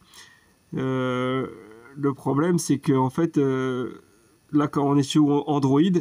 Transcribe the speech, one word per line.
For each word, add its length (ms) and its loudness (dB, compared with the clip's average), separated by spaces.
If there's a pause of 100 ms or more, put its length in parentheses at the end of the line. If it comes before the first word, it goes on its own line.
(760)
Euh, 720 -4 (500)
le 180 -2
problème, 440 0
c'est 200 0
que, 140 0
en 180 2
fait, 280 -2
euh, 540 -2 (600)
là, 140 2
quand 180 -4
on 120 2
est 60 4
sur 460 2
Android, 320 2 (200)